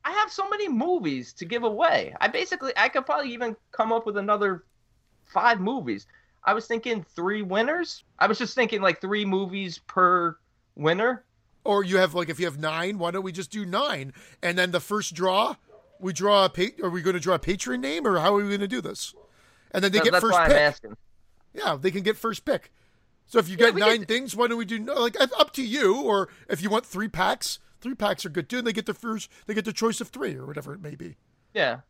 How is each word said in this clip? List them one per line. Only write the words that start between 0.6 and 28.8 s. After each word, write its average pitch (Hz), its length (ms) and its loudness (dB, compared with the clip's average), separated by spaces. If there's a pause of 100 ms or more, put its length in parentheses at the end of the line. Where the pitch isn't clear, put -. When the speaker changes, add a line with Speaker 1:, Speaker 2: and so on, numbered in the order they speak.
Speaker 1:
movies 226 640 -2
to 175 120 -12
give 233 180 -4
away. 170 560 2
I 214 80 4
basically, 269 480 -4
I 226 140 4
could 269 160 0
probably 285 260 -2
even 233 240 -6 (160)
come 226 180 0
up 226 140 0
with 202 140 -2
another 202 460 0 (600)
five 220 360 4
movies. 180 460 -4 (380)
I 196 80 4
was 220 140 0
thinking 226 360 -2
three 190 380 -4
winners. 190 640 -2 (140)
I 190 80 4
was 208 120 2
just 240 160 -4
thinking, 220 280 0
like, 180 180 2
three 208 240 -2
movies 190 540 -4
per 175 580 2 (380)
winner. 190 500 0 (400)
Speaker 2:
Or 202 200 2
you 185 120 0
have, 180 160 4
like, 170 160 -2
if 151 100 -6
you 175 60 0
have 147 140 -4
nine, 165 400 -4
why 170 140 -4
don't 190 100 -4
we 190 100 -8
just 170 180 -10
do 214 140 -8
nine? 180 480 -4 (300)
And 175 160 0
then 180 140 2
the 180 80 0
first 202 340 -4
draw, 185 420 0 (420)
we 185 140 -6
draw 196 320 4
a 185 60 4
pa-, 190 320 -2
are 185 80 -2
we 175 100 -6
gonna 180 180 0
draw 170 180 2
a - 20 -2
patron 247 420 -4
name, 285 260 -4
or 185 120 2
how 190 180 4
are 208 80 2
we 202 60 -2
gonna 202 180 -2
do 202 140 -4
this? - 320 -10 (580)
And 185 100 0
then 196 80 2
they 208 80 4
Speaker 1:
No, - 60 4
Speaker 2:
get 233 80 6
Speaker 1:
that's 180 100 6
Speaker 2:
first 220 120 4
Speaker 1:
why 170 100 6
I'm 160 60 6
Speaker 2:
pick. - 100 10
Speaker 1:
asking. 139 360 0 (580)
Speaker 2:
Yeah, 175 260 -2
they 185 100 0
can 190 120 -4
get 196 160 0
first 226 260 -6
pick. - 260 -2 (560)
So 233 120 2
if 170 100 2
you 185 100 -8
Speaker 1:
Yeah, 233 100 8
Speaker 2:
got 208 60 4
Speaker 1:
we 196 60 0
Speaker 2:
nine 226 200 6
Speaker 1:
could 175 80 -10
Speaker 2:
things, 233 280 -2
why 240 120 2
don't 233 100 -2
we 226 80 -4
do, 220 120 -6
no, 240 220 -6
like, 233 180 0
up 277 360 2
to 262 120 -4
you, 226 360 2
or 202 260 0 (220)
if 156 100 -4
you 202 80 -4
want 214 160 0
three 202 240 -6
packs, 190 500 -2 (220)
three 254 140 -8
packs - 320 -2
are 160 40 -8
good 156 200 -6
too, 247 80 -4
and 240 80 -4
they 226 80 0
get 214 100 -4